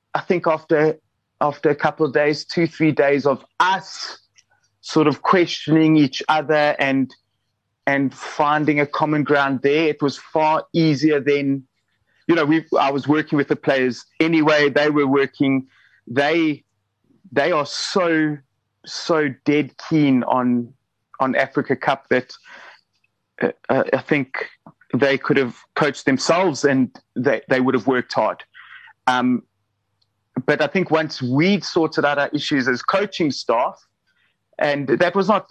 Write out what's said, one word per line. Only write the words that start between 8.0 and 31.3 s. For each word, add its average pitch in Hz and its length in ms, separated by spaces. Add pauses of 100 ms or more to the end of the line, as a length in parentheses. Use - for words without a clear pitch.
finding 151 640
a 143 80
common 151 380
ground 139 380
there, 151 260
it 147 120
was 139 160
far 156 560
easier 151 480
than, 139 460 (640)
you 170 60
know, 165 100
we, 156 200 (140)
I 139 120
was 139 160
working 151 300
with 139 120
the 151 80
players 127 480 (140)
anyway. 151 500
They 147 220
were 147 160
working, 135 600 (400)
they, 151 560 (640)
they 139 220
are 147 140
so, 160 720 (460)
so 156 440 (160)
dead 147 320 (120)
keen 139 360
on, 123 480 (480)
on 131 160
Africa 135 400
Cup - 320
that, 127 240 (1080)
uh, - 120 (160)
uh, 123 240
I 131 60
think - 500 (460)
they 135 240
could 139 180
have 127 200 (180)
coached - 320
themselves 156 580
and 135 320 (180)
they, 123 340
they 131 120
would 127 140
have 113 120
worked 127 260
hard. 107 300 (640)
Um, 127 380 (1000)
but 151 160
I 151 60
think 175 240
once 156 320
we'd 151 420